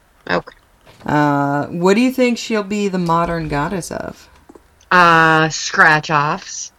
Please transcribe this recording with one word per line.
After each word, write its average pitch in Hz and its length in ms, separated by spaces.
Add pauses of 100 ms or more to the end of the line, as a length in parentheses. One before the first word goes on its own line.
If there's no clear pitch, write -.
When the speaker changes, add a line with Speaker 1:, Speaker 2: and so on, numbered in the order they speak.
(300)
Speaker 1:
Okay. 175 240 (520)
Speaker 2:
Uh, 143 640
what 180 260
do 233 80
you 254 100
think 247 240
she'll 214 260
be 202 260
the 185 100
modern 170 500
goddess 151 420
of? - 380 (640)
Speaker 1:
Uh, 160 580
scratch-offs. 151 1300